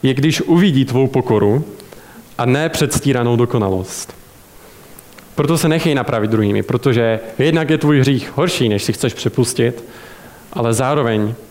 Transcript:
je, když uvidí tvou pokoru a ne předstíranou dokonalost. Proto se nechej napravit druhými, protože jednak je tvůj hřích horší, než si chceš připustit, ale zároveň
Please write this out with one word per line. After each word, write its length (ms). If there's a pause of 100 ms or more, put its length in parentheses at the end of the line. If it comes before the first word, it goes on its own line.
je, 100
když 280
uvidí 440
tvou 220
pokoru 580 (720)
a 80
ne 240
předstíranou 680
dokonalost. 800 (1200)
Proto 220
se 120
nechej 260
napravit 360
druhými, 320
protože 560 (200)
jednak 300
je 80
tvůj 220
hřích 360
horší, 340
než 140
si 100
chceš 200
připustit, 680 (720)
ale 200
zároveň 600 (180)